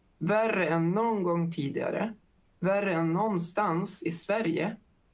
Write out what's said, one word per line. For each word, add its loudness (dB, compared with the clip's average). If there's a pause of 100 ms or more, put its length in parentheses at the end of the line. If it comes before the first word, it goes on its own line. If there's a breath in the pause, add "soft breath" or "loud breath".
(180)
Värre 2
än 2
någon 2
gång 0
tidigare. -2 (460)
Värre 0
än 0
någonstans 0
i -2
Sverige. -2 (380)